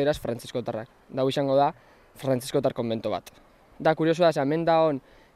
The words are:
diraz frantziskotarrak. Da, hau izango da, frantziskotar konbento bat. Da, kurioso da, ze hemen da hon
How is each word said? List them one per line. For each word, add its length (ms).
diraz 180
frantziskotarrak. 640
Da, 140
hau 60
izango 280
da, 140
frantziskotar 600
konbento 340
bat. 220
Da, 160
kurioso 280
da, 80
ze 100
hemen 240
da 200
hon 160